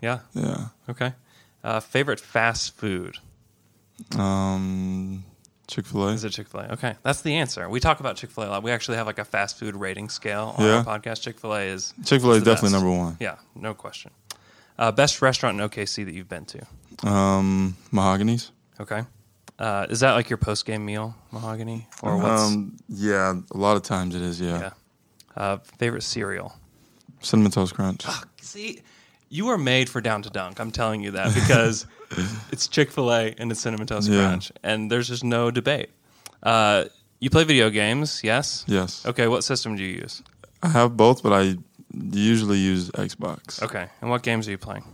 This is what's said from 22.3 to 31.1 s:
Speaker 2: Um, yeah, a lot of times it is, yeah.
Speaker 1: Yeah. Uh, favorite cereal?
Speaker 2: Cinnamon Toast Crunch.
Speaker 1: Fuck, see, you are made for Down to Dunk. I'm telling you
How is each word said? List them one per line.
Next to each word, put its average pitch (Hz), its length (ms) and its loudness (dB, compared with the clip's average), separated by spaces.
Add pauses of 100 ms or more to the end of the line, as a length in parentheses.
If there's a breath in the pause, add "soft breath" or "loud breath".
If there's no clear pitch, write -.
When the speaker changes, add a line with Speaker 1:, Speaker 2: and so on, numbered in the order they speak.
Speaker 2:
Um, 104 360 0 (120)
yeah, 98 460 0 (180)
a 95 40 -8
lot 101 200 4
of 92 60 -4
times 92 320 -4
it 87 80 -4
is, 87 180 -4
yeah. 85 180 -2
Speaker 1:
Yeah. 95 100 -8 (680)
Uh, 101 200 -2 (200)
favorite 120 260 -2
cereal? 95 520 -6 (640 soft breath)
Speaker 2:
Cinnamon 107 300 4
Toast 92 240 0
Crunch. 95 280 -2
Speaker 1:
Fuck, - 240 -8 (140)
see, - 400 -14 (480 soft breath)
you 190 200 -2
are 233 80 2
made 131 300 4
for 123 140 -6
Down 107 220 0
to 110 80 -12
Dunk. 95 280 -8
I'm 113 120 -6
telling 110 320 -2
you 101 80 -6